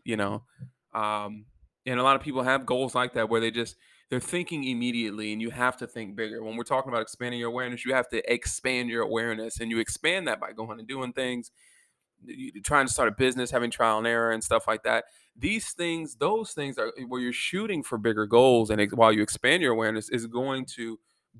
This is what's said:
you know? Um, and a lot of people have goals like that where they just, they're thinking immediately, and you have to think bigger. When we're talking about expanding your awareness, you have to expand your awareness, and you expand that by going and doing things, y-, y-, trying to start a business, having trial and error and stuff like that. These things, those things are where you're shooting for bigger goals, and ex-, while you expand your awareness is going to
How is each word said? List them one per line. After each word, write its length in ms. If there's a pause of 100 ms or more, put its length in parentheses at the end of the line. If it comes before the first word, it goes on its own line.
you 120
know? 280 (480)
Um, 540 (400)
and 140
a 40
lot 120
of 60
people 200
have 240
goals 280
like 200
that 140
where 120
they 100
just, 260 (340)
they're 100
thinking 440
immediately, 680
and 80
you 100
have 280
to 80
think 300
bigger. 260
When 140
we're 80
talking 260
about 120
expanding 380
your 80
awareness, 360
you 100
have 140
to 240
expand 560
your 140
awareness, 580
and 100
you 80
expand 500
that 120
by 120
going 260
and 100
doing 240
things, 380 (760)
y-, 280
y-, 80
trying 240
to 60
start 160
a 40
business, 380
having 200
trial 280
and 80
error 240
and 140
stuff 220
like 180
that. 200 (320)
These 360
things, 440
those 360
things 260
are 140 (160)
where 120
you're 120
shooting 500
for 160
bigger 280
goals, 440
and 100
ex-, 140
while 180
you 100
expand 400
your 100
awareness 380
is 160
going 400 (100)
to 240 (400)